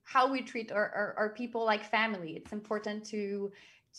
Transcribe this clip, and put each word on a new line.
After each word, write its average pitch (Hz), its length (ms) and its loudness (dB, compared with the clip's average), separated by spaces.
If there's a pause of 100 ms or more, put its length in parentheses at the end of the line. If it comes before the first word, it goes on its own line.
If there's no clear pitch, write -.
how 262 280 6
we 262 100 0
treat 226 300 -6
our, 208 180 2
our, 202 280 -2
our 214 160 2
people 233 320 -4
like 214 180 4
family. 196 540 0
It's - 160 -14
important 214 540 -4
to, 202 440 -4 (480)